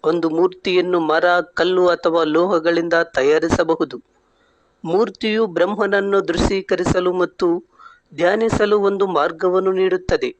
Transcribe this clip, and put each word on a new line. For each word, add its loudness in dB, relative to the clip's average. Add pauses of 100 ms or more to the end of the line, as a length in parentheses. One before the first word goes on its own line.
ಒಂದು 0
ಮೂರ್ತಿಯನ್ನು 0
ಮರ, 0 (300)
ಕಲ್ಲು 0
ಅಥವಾ 0
ಲೋಹಗಳಿಂದ 0 (160)
ತಯಾರಿಸಬಹುದು. 0 (880)
ಮೂರ್ತಿಯು -2
ಬ್ರಹ್ಮನನ್ನು 0
ದೃಶ್ಯೀಕರಿಸಲು -2
ಮತ್ತು -2 (640)
ಧ್ಯಾನಿಸಲು 0
ಒಂದು 0
ಮಾರ್ಗವನ್ನು 0
ನೀಡುತ್ತದೆ. -2